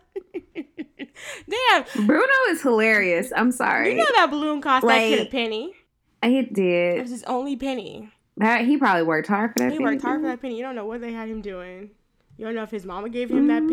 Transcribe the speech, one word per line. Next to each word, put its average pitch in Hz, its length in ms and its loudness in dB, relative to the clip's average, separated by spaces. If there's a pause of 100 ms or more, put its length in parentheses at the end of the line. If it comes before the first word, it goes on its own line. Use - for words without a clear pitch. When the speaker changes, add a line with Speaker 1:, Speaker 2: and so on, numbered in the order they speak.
Speaker 1:
<laughs> - 540 -14 (960)
Damn. 381 580 2
Speaker 2:
Bruno 381 260 4 (160)
is 330 140 0
hilarious. 214 720 2
I'm 240 180 2
sorry. - 400 2
Speaker 1:
You 254 60 0
know 640 80 4 (100)
that 339 140 4
balloon 302 300 -2
cost 262 260 2
that 226 120 6
kid 220 200 2
a 214 40 0
Speaker 2:
Like, 214 80 -8
Speaker 1:
penny. 233 420 -4 (500)
Speaker 2:
it 247 300 2
did. 175 460 2
Speaker 1:
It - 40 -6
was 240 80 -10
his 240 140 -10
only 269 320 -4
penny. 226 540 -8 (260)
Speaker 2:
That, 226 280 2
he 285 120 4
probably 196 280 4
worked 156 240 0
hard 214 240 0
for - 80 -2
that 247 120 2
Speaker 1:
He 311 60 -4
Speaker 2:
penny, 269 140 -2
Speaker 1:
worked 269 100 -4
hard 277 180 -2
for 311 60 -4
Speaker 2:
too. 262 60 -2
Speaker 1:
that 240 100 -10
penny. 247 140 -8
You 233 80 -6
don't 262 100 -10
know 214 120 -8
what 226 140 -8
they 233 120 -10
had 226 160 -10
him 220 120 -10
doing. 185 500 -14 (460)
You 220 100 -12
don't 226 100 -6
know 220 80 -6
if 214 80 -14
his 202 120 -10
mama 190 260 -8
gave 240 200 -4
him 269 160 4
that 302 160 2
Speaker 2:
Mm-hmm. 311 100 0